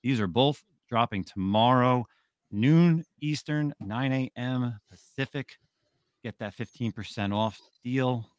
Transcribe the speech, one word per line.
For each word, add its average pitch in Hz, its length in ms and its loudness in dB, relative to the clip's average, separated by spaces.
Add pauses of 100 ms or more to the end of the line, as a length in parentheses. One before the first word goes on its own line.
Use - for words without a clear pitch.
These 123 180 2
are 98 60 0
both 127 360 2 (240)
dropping 113 360 0
tomorrow, 120 800 2 (460)
noon 160 520 4 (160)
Eastern, 151 600 -4
nine 127 340 -4
A 131 220 -4
M 123 440 -4 (100)
Pacific. - 680 -10 (680)
Get 110 140 -10
that 104 160 -10
fifteen 113 380 -8
percent 101 420 -6
off 107 260 -2 (240)
deal. 127 560 -2